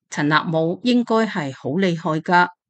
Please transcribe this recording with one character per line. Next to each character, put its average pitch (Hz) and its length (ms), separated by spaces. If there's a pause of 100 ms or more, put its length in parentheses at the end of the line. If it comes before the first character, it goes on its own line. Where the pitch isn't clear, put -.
陳 147 180
納 151 160
姆 165 400
應 240 200
該 220 240
係 151 260
好 - 180
厲 175 280
害 160 200
㗎， 175 280 (220)